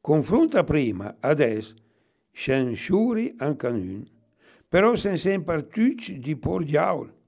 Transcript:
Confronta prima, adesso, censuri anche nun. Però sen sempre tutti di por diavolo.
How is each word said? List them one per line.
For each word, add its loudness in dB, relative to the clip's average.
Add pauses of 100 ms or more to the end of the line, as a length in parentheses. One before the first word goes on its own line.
Confronta 2
prima, 0
adesso, 0 (580)
censuri 0
anche -4
nun. -6 (580)
Però 4
sen -2
sempre -2
tutti -2
di -4
por -2
diavolo. 0 (160)